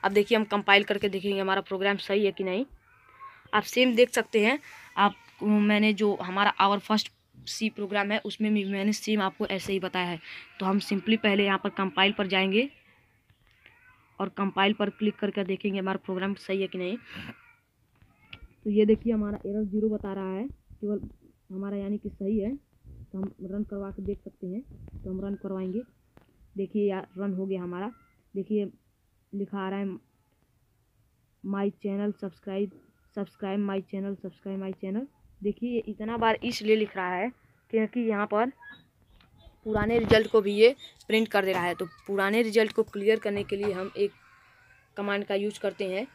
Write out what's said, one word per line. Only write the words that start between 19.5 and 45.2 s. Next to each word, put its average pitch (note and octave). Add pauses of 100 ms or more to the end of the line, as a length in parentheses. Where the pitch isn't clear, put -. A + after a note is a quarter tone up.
zero G#3
बता G3+
रहा F#3+
है, A3
केवल - (420)
हमारा G3
यानी G3+
कि G#3
सही G3+
है। A3
तो -
हम G3
रन G3
करवा G3
के G3
देख G3
सकते -
हैं, G#3 (400)
तो F#3+
हम F#3+
run G3+
करवाएंगे। F#3+ (760)
देखिए G3+
यार, F#3+ (100)
run G3
हो F#3+
गया F#3+
हमारा। F3+ (440)
देखिए G3+ (640)
लिखा G3
आ F#3+
रहा G3
है, G3 (1500)
"My G3
channel G3+
subscribe, G3 (480)
subscribe G3+
my G3
channel, G3
subscribe G3
my F#3+
channel।" G3 (380)
देखिए, G#3+
ये A#3
इतना G#3+
बार A3
इसलिए A3
लिख G#3+
रहा F3+
है G#3 (380)
क्योंकि A3
यहाँ G#3+
पर A3+ (1120)
पुराने G#3+
result A3
को A3
भी G3+
ये A3+ (320)
print A3
कर G3+
दे F#3+
रहा F3
है। F3
तो F3
पुराने G3+
result A3
को A3
clear G#3+
करने G3+
के G3+
लिए G3+
हम F#3
एक G3+ (840)
command G3+